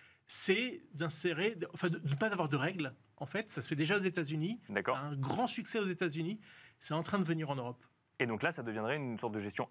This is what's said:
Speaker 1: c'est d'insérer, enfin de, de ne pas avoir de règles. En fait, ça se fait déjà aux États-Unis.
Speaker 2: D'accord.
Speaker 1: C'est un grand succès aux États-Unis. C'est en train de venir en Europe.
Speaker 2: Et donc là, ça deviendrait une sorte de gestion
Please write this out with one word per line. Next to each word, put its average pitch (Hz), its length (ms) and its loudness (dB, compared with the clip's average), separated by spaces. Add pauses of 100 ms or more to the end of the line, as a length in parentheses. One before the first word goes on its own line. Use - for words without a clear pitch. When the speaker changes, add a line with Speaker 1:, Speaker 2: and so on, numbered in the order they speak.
(260)
Speaker 1:
c'est 226 560 2 (100)
d'insérer, 170 640 0 (160)
enfin - 160 0
de, 156 80 0
de 151 140 -2
ne 143 60 2
pas 220 140 2
avoir 180 200 2
de 143 60 4
règles. 147 380 0 (260)
En 143 60 -8
fait, 214 240 -4
ça 139 120 -4
se - 60 -6
fait 165 60 0
déjà 156 220 4
aux 202 60 2
États-Unis. 175 680 0
Speaker 2:
D'accord. 104 280 2
Speaker 1:
C'est 135 100 -4
un 147 100 -4
grand 139 320 2
succès 226 320 -2
aux 202 60 2
États-Unis. 170 520 -2 (400)
C'est - 160 -4
en 165 80 2
train 202 160 2
de 190 60 4
venir 156 260 0
en 139 60 0
Europe. 123 280 -6 (360)
Speaker 2:
Et 135 60 2
donc 113 180 0
là, 165 80 4
ça 147 100 -6
deviendrait 113 320 0
une 127 240 -4
sorte 117 140 -4
de 107 80 -2
gestion 104 300 -4